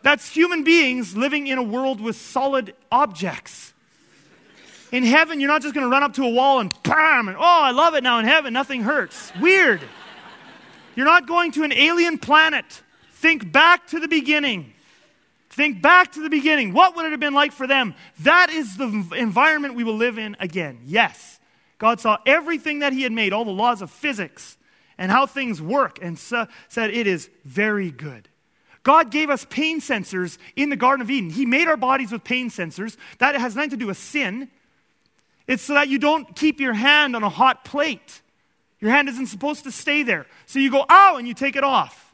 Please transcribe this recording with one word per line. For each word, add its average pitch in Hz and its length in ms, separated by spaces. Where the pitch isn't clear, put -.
That's 285 260
human 339 340
beings 254 540
living 285 300
in 269 100
a 254 60
world 247 360
with 220 160
solid 262 580
objects. 196 840
In 254 100
heaven, 302 380
you're 277 80
not 302 140
just 277 120
gonna 269 140
run 269 140
up 262 100
to 269 100
a 247 60
wall 254 320
and 185 100
bam, 302 440
and, 190 100
"Oh, - 40
I 269 100
love 311 220
it 285 100
now 240 160
in 220 60
heaven, 277 280
nothing 262 300
hurts." 240 580
Weird. 320 400
You're 254 100
not 320 220
going 339 240
to 302 120
an 285 100
alien 330 460
planet. 302 640
Think 254 400
back 339 360
to 320 120
the 320 80
beginning. 277 640
Think 269 320
back 359 300
to - 80
the 311 100
beginning. 285 440
What 349 240
would 330 80
it 311 60
have 302 100
been 294 120
like 285 200
for 262 120
them? 254 300
That 330 300
is 294 260
the 254 120
v-, 202 300
environment 269 580
we 240 100
will 220 100
live 226 220
in 214 200
again. 156 460
Yes. 185 560
God 226 240
saw 214 240
everything 302 540
that 285 120
he 262 120
had 247 100
made, 220 180
all 220 140
the 208 60
laws 214 300
of 170 80
physics - 680
and 185 120
how 254 160
things 240 360
work, 226 400
and 175 180
sa-, 233 280
said, 220 240
"It 226 160
is 180 220
very 196 440
good." 131 380
God 285 280
gave 302 180
us 269 200
pain 320 300
sensors 185 580
in 294 120
the 277 60
Garden 254 260
of 220 80
Eden. 247 200
He 208 160
made 285 240
our 302 80
bodies 254 340
with 226 140
pain 254 240
sensors. 185 480
That 277 160
has 240 200
nothing 285 140
to 262 80
do 220 100
with 190 100
sin. 254 540
It's - 160
so 285 120
that 294 120
you 269 120
don't 294 360
keep 302 240
your 262 140
hand 269 420
on 220 80
a 202 60
hot 233 340
plate. - 580
Your 214 100
hand 277 160
isn't 254 200
supposed 262 360
to 269 80
stay 294 320
there. 185 240
So - 120
you 269 100
go, 269 200
"Ow," 370 260
and 240 140
you 240 40
take 269 220
it 269 80
off. 247 380